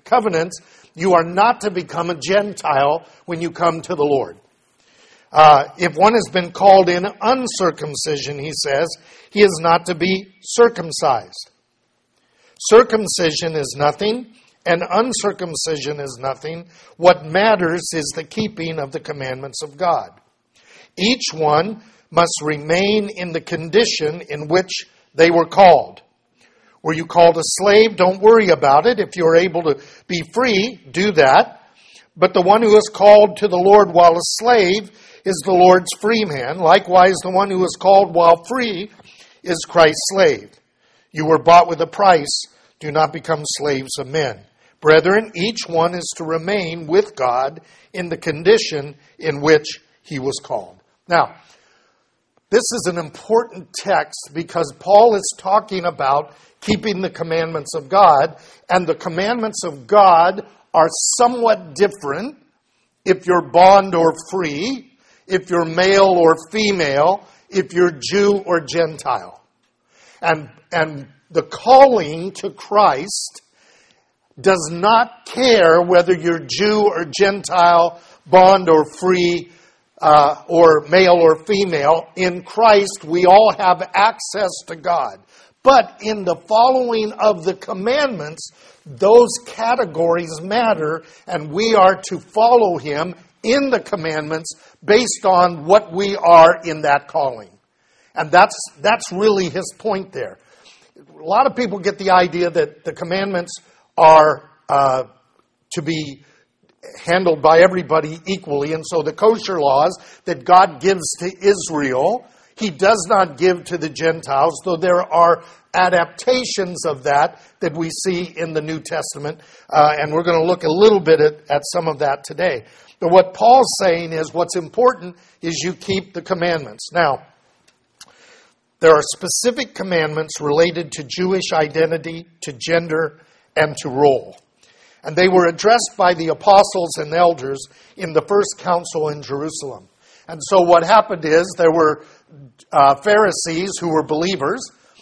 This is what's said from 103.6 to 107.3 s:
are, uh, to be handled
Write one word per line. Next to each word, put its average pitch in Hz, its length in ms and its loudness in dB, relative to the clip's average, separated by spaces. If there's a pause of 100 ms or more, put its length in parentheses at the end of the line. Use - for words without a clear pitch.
are, 156 520 4 (180)
uh, 135 360 0 (680)
to 175 100 -8
be 151 440 -10 (800)
handled 170 360 0